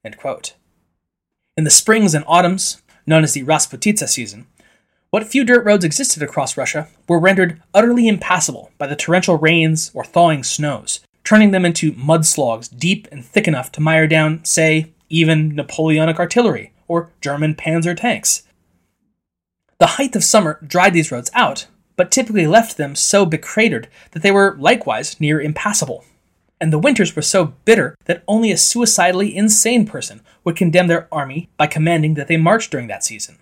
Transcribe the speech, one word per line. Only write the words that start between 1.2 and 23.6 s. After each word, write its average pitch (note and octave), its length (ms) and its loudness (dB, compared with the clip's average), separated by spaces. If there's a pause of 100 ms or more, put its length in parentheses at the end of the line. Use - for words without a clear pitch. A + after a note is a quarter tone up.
In D#3 80 0
the D3 60 0
springs G#3+ 440 2
and D3 140 -2
autumns, F3+ 540 0 (240)
known D#3 180 4
as D3 80 -2
the C#3+ 100 -6
Rasputitsa D3 680 -2
season, A2 380 -8 (640)
what G#3+ 160 -2
few C4+ 180 0
dirt A#3+ 200 4
roads G#3 220 2
existed D#3+ 360 -4
across C#3 360 -6
Russia - 300 -6 (200)
were E3+ 100 2
rendered F#3 440 2 (100)
utterly A#3+ 340 4
impassable F3+ 680 -2
by C#3+ 100 -6
the C#3 80 -6
torrential E3+ 440 0
rains D#3+ 560 2
or B2 100 -10
thawing D#3+ 400 2
snows, - 560 -6 (240)
turning G#3+ 260 6
them F#3 140 2
into E3 300 0
mudslogs C#3 760 0 (100)
deep F#3+ 320 -4
and C3 140 -18
thick - 240 0
enough C3+ 240 -4
to - 80 -12
mire D#3+ 260 2
down, D#3 380 0
say, D#3+ 480 0 (160)
even D#3 460 2
Napoleonic D#3+ 680 -2
artillery F3 540 -2 (120)
or E3+ 240 -4 (120)
German D3 320 -4
panzer E3 420 -4
tanks. - 460 -4 (1400)
The - 180 2
height C#4 180 -4
of F#3 80 -2
summer F3 440 0
dried F3+ 260 2
these E3 180 0
roads A#2+ 220 -8
out, D#3+ 340 -2 (300)
but F3+ 140 0
typically G#3+ 360 0
left A3 300 2
them C#3+ 180 -6
so G3+ 300 2
becratered D#3+ 640 -2 (240)